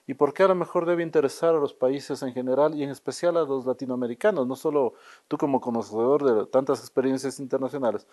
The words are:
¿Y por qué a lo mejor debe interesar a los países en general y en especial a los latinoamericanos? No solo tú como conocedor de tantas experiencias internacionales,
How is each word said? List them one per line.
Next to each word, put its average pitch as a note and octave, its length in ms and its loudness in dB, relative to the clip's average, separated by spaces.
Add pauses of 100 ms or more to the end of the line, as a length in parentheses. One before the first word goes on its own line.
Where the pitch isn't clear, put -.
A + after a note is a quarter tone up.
¿Y C3+ 60 -6
por C#3 200 2
qué F#3 80 2
a F#3+ 60 6
lo F#3 80 2
mejor E3+ 280 -2
debe E3+ 200 0
interesar D#3+ 500 2
a D#3+ 40 2
los C#3+ 160 -2
países C#3 480 -2
en B2+ 100 -6
general C3 420 0
y D3 80 -4
en C#3 80 -4
especial E3+ 460 -2
a E3 60 2
los C3+ 240 -2
latinoamericanos? B2+ 840 -2
No C3 80 -4
solo D3 380 0 (340)
tú D3 100 -2
como C#3 220 2
conocedor A#2 640 0
de A2 220 4
tantas C3 340 2
experiencias C3 580 -2
internacionales, C3 760 -2